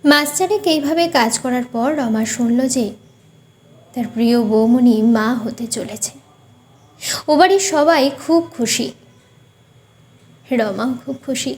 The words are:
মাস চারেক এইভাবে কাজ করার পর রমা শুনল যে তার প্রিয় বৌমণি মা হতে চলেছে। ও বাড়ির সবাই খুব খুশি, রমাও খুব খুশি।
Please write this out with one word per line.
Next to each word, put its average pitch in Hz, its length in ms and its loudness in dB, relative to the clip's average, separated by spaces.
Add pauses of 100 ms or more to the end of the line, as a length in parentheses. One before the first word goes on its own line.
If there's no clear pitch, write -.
মাস 294 320 2
চারেক 392 300 0
এইভাবে 311 400 0
কাজ 240 320 0
করার 247 240 -4
পর 247 320 -2
রমা 226 300 -2
শুনল 240 420 0
যে 240 220 -2 (1040)
তার 240 200 -4
প্রিয় 233 300 2
বৌমণি 220 580 4
মা 226 320 2
হতে 233 340 -8
চলেছে। 214 440 -8 (1160)
ও 302 80 4
বাড়ির 370 240 4
সবাই 302 520 2 (140)
খুব 330 220 2 (100)
খুশি, 240 340 -4 (1600)
রমাও 220 420 -2 (120)
খুব 269 100 -8 (100)
খুশি। 262 320 -6